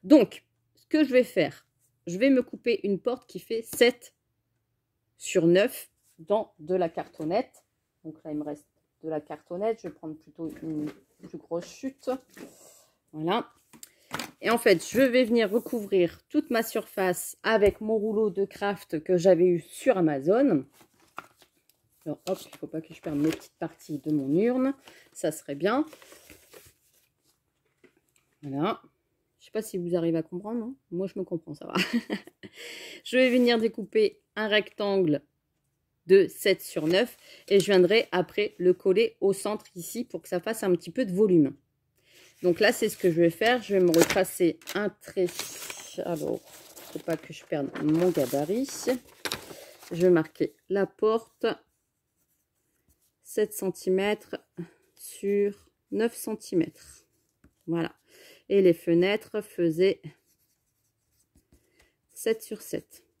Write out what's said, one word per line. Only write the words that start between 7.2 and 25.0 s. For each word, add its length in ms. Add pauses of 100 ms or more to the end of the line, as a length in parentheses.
Donc 220
là, 60
il 60
me 60
reste 240 (340)
de 80
la 120
cartonnette. 600
Je 60
vais 60
prendre 220
plutôt 340 (120)
une 300 (280)
plus 180
grosse 300
chute. 420 (1040)
Voilà. 360 (920)
Et 80
en 80
fait, 280
je 140
vais 240
venir 260
recouvrir 760
toute 220
ma 140
surface 800
avec 380
mon 160
rouleau 340
de 140
craft 580
que 140
j'avais 320
eu 140
sur 360
Amazon. 680 (1400)
Alors, 220
hop, 140
il 100
ne 60
faut 100
pas 140
que 120
je 60
perde 200
mes 100
petites 280
parties 420
de 120
mon 260
urne. 360 (400)